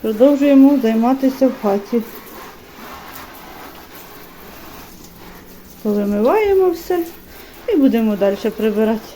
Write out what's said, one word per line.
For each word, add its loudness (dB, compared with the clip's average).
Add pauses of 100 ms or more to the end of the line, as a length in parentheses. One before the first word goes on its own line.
продовжуємо 6
займатися 2
в 0
хаті. -2 (3750)
Повимиваємо 2
все -2 (640)
і 0
будемо 2
далі 0 (200)
прибирати. -2